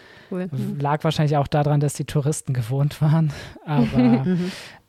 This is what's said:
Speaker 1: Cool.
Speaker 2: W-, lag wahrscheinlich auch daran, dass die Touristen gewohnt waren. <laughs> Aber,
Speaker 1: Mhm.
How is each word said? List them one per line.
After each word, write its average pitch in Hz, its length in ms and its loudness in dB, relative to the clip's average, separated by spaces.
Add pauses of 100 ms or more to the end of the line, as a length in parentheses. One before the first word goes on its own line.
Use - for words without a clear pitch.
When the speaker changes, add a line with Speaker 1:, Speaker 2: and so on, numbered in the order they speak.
(300)
Speaker 1:
Cool. 180 220 -6
Speaker 2:
W-, 131 300 -6
lag 143 220 -2
wahrscheinlich 151 340 0
auch 139 100 0
daran, 147 320 2
dass 143 140 0
die 143 120 -8
Touristen 147 480 -2
gewohnt 135 480 -2
waren. 156 300 4 (160)
<laughs> - 180 -20
Aber, 226 600 2
Speaker 1:
Mhm. 180 260 0 (380)